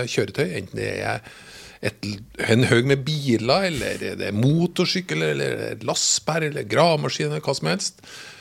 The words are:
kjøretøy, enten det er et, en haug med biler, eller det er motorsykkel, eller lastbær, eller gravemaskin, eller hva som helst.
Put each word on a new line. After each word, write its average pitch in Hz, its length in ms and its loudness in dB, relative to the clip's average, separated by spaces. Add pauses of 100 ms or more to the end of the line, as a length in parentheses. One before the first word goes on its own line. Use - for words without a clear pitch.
(100)
kjøretøy, 120 360 0 (140)
enten 95 180 -8
det 104 140 -2 (100)
er 110 240 -4 (560)
et, - 240 -4 (400)
en 117 240 6
haug 120 160 4
med 139 200 2
biler, 139 680 2
eller 104 260 -4 (220)
det 95 80 -4
er 101 100 -2
motorsykkel, 165 960 2
eller 113 500 -4
lastbær, 156 640 0
eller 143 240 -4
gravemaskin, 147 640 2
eller 156 100 -4
hva 139 160 0
som 156 140 0
helst. - 300 -4 (380)